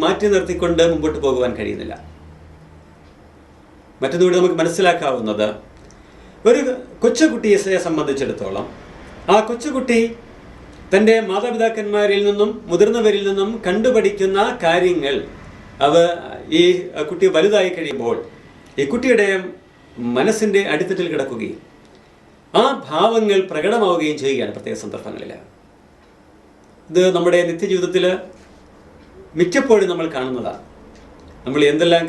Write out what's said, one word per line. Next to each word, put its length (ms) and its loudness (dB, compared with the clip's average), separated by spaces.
മാറ്റി 320 0
നിർത്തിക്കൊണ്ട് 480 0
മുമ്പോട്ട് 320 -2
പോകുവാൻ 340 0
കഴിയുന്നില്ല. 360 -8
മറ്റൊന്നുകൂടി 380 0
നമുക്ക് 200 2
മനസ്സിലാക്കാവുന്നത്, 880 0
ഒരു 120 6
കൊച്ചുകുട്ടിയെ 600 2
സ-, 220 0
സംബന്ധിച്ചിടത്തോളം 800 -4
ആ 20 8
കൊച്ചുകുട്ടി 520 -2
തൻ്റെ 220 6
മാതാപിതാക്കന്മാരിൽ 1000 0
നിന്നും 220 2
മുതിർന്നവരിൽ 580 2
നിന്നും 200 0
കണ്ടുപഠിക്കുന്ന 760 0
കാര്യങ്ങൾ 500 0
അവ 80 4
ഈ 20 6
കുട്ടി 160 0
വലുതായി 400 2
കഴിയുമ്പോൾ 400 -4
ഈ 120 -2
കുട്ടിയുടെ 360 2
മനസ്സിൻ്റെ 440 2
അടിത്തട്ടിൽ 380 -2
കിടക്കുകയും 480 -6
ആ 100 4
ഭാവങ്ങൾ 500 2
പ്രകടമാവുകയും 720 0
ചെയ്യുകയാണ് 340 -2
പ്രത്യേക 260 -8
സന്ദർഭങ്ങളിൽ. 500 -12
ഇത് 120 4
നമ്മുടെ 220 2
നിത്യജീവിതത്തിൽ 540 -2
മിക്കപ്പോഴും 540 2
നമ്മൾ 140 -4
കാണുന്നതാണ്. 460 -6
നമ്മൾ 160 -2
എന്തെല്ലാം 380 2